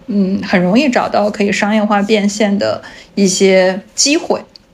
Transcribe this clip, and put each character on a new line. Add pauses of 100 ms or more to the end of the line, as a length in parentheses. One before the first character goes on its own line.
嗯，
很
容
易
找
到
可
以
商
业
化
变
现
的 (320)
一
些 (140)
机
会。 (340)